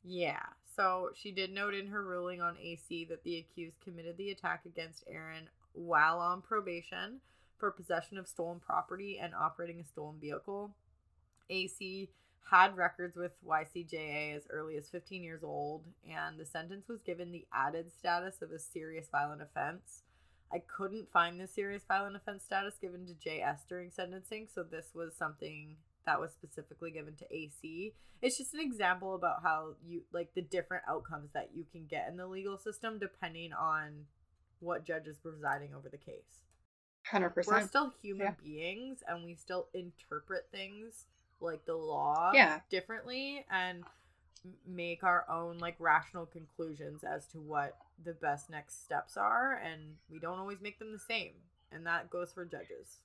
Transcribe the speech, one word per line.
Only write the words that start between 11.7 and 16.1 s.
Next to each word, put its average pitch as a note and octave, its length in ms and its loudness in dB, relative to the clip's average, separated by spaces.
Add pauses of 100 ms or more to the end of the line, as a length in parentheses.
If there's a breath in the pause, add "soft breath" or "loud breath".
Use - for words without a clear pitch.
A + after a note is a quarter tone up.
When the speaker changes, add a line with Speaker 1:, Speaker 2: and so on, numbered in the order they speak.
Speaker 1:
had F#3+ 280 10
records F3+ 380 2
with F3 160 -4 (100)
Y D#3 280 4
C E3+ 140 -6
J E3 120 -6 (360)
A D3 60 -4
as C#3+ 100 -10
early D#3 300 -4
as D3 100 -8
fifteen F3+ 340 -8
years E3 220 -8
old, D3 400 -4 (260)